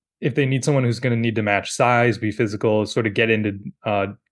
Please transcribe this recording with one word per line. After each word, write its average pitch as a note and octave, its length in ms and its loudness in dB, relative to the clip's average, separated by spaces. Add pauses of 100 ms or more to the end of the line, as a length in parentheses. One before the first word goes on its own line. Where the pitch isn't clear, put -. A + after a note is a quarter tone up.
(200)
if C#3 160 -2
they C#3+ 100 2
need C3 180 -2
someone C#3 200 2
who's A#2 160 0
gonna A#2+ 160 0
need A#2 180 0
to A2 80 0
match G2+ 300 0
size, A#2+ 460 2
be G#2+ 120 -2
physical, G#2+ 560 0
sort A2+ 220 -2
of G2+ 60 -6
get A2+ 160 2
into, G#2+ 280 0 (260)
uh, G2+ 220 -2 (260)